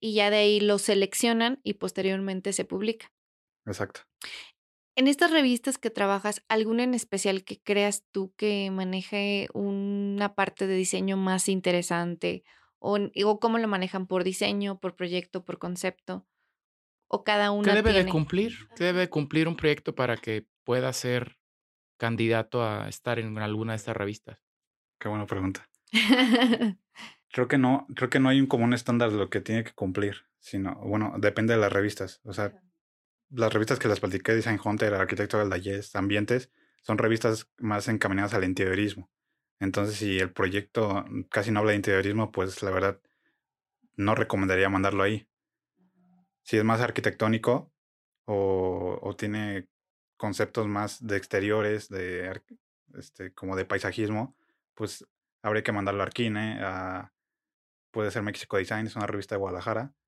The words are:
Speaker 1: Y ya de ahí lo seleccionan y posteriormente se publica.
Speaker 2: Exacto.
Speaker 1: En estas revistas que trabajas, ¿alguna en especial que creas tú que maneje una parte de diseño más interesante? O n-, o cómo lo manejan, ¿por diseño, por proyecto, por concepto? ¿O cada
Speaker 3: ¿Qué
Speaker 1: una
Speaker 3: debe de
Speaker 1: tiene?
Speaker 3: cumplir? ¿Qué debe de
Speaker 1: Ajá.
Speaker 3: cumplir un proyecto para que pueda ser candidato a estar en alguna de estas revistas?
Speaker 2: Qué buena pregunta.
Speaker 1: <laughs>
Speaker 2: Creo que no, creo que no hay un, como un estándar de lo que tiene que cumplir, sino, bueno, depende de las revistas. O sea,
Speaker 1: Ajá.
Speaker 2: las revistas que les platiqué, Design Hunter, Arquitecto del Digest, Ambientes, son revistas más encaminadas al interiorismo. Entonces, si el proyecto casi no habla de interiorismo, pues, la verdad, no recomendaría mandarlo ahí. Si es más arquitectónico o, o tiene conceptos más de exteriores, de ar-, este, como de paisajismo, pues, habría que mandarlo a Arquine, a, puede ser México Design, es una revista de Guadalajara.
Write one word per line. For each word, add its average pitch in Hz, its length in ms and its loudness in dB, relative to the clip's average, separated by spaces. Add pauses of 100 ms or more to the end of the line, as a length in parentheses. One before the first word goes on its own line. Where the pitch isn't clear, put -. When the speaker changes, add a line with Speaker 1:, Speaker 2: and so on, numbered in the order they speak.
Speaker 1:
Y 220 120 -2
ya 208 160 4
de 214 80 4
ahí 208 220 6
lo 208 180 4
seleccionan 226 840 2
y 202 120 -4
posteriormente 190 800 -4
se - 100 -2
publica. 214 480 -4 (540)
Speaker 2:
Exacto. 101 340 -6 (960)
Speaker 1:
En 262 120 4
estas 302 220 4
revistas 262 460 2
que 226 140 -4
trabajas, 196 580 0
¿alguna 220 360 2
en 254 100 0
especial 196 500 -2
que - 160 -14
creas 202 500 0
tú 190 260 -6
que 202 340 -2
maneje 190 840 -2
una 202 840 -2
parte 190 320 -2
de 190 80 0
diseño 190 440 0
más 190 320 0
interesante? 175 960 -2 (340)
O 202 180 -2
n-, 202 160 -2 (140)
o 208 140 4
cómo 226 180 2
lo 226 100 0
manejan, 185 380 -2
¿por 185 180 0
diseño, 202 560 -2
por 180 160 -6
proyecto, 180 480 -6
por - 140 -10
concepto? 180 680 -8 (840)
¿O 208 160 0
cada 208 240 4
Speaker 3:
¿Qué - 20 2
Speaker 1:
una 208 240 4
Speaker 3:
debe 214 160 6
de 202 60 6
Speaker 1:
tiene? 185 140 4
Speaker 3:
cumplir? 180 680 0
¿Qué 175 80 0
debe 180 160 4
de 180 40 4
Speaker 1:
Ajá. 180 60 -2
Speaker 3:
cumplir 156 380 2
un 165 80 -2
proyecto 151 380 0
para 123 220 0
que 110 300 -4 (180)
pueda 127 300 0
ser 123 420 -4 (640)
candidato 117 640 0
a 104 240 -4
estar 113 300 -4
en 110 200 -6
alguna 107 360 -4
de - 20 -4
estas 110 200 -6
revistas? 101 420 -8 (600)
Speaker 2:
Qué - 100 -6
buena 104 180 -4
pregunta. 95 420 -4 (240)
Speaker 1:
<laughs> 233 840 4 (540)
Speaker 2:
Creo 123 140 0
que 143 120 2
no, 131 360 4
creo 123 160 -2
que 143 80 4
no 131 100 6
hay 135 120 6
un, 135 80 4
como 120 160 4
un 120 100 4
estándar 117 380 2
de 104 40 0
lo 98 140 -2
que 104 100 -2
tiene 110 220 -2
que 110 100 -10
cumplir, 101 520 -4 (160)
sino, 95 400 -6
bueno, 107 380 -2
depende 110 360 2
de 113 60 6
las 101 120 4
revistas. 98 520 -2
O 107 80 -12
sea, 104 140 -4
Speaker 1:
Ajá. - 140 -12 (680)
Speaker 2:
las 113 220 0
revistas 110 260 2
que - 80 0
les 104 140 2
platiqué, 98 340 0
Design 110 300 0
Hunter, 107 300 0
Arquitecto 98 440 -2
del 104 100 2
Digest, 98 460 -6
Ambientes, 104 560 0 (320)
son 110 160 -2
revistas 113 500 2 (100)
más 104 280 -2
encaminadas 101 480 0
al 104 80 2
interiorismo. 95 720 -2 (480)
Entonces, 101 340 -2
si 101 240 -2
el 92 140 0
proyecto 101 720 -2 (260)
casi 107 220 0
no 104 80 2
habla 107 100 4
de 104 60 4
interiorismo, 101 560 0
pues, 95 320 -4
la 98 80 -2
verdad, 95 280 0 (920)
no 104 220 2
recomendaría 98 520 2
mandarlo 98 360 2
ahí. 104 240 -2 (1120)
Si - 140 0
es 107 80 4
más 113 160 2
arquitectónico 113 920 0 (540)
o, 95 720 -2
o 101 140 -8
tiene 104 540 -6 (480)
conceptos 107 500 -2
más 104 400 -4
de 101 100 0
exteriores, 104 720 -2
de 90 400 -6
ar-, 92 140 -10 (520)
este, - 380 -16
como 95 220 -8
de 95 120 -2
paisajismo, 107 720 -4 (380)
pues, - 320 -10 (360)
habría 107 200 0
que - 80 -2
mandarlo 101 320 -2
a 92 40 -2
Arquine, 110 560 -4
a, 92 500 -8 (800)
puede 104 200 -2
ser 110 100 -2
México 104 340 -4
Design, 107 300 -2
es 107 100 -10
una 104 120 -4
revista 101 260 -6
de 98 60 -2
Guadalajara. 107 520 -4 (160)